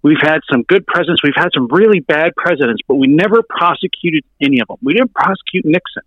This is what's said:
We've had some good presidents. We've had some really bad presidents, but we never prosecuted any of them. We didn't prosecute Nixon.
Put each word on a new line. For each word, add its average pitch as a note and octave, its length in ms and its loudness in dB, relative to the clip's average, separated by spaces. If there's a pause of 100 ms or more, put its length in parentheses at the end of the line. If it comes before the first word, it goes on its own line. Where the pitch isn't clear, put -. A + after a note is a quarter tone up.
We've D3+ 200 2
had D#3 180 2 (120)
some B2 120 0
good F#3+ 220 0
presidents. E3+ 380 -2
We've C#3+ 120 0
had F3 180 0
some B2+ 180 -2
really G3 300 4
bad D#3+ 340 0
presidents, C3+ 500 -2
but C3+ 100 0
we C3+ 120 2
never F#3+ 400 2
prosecuted E3+ 760 -4 (160)
any C#3 180 2
of A2 80 -4
them. F#2 160 -14
We C#3 100 -2
didn't A#3+ 200 0
prosecute - 500 -4
Nixon. - 440 -2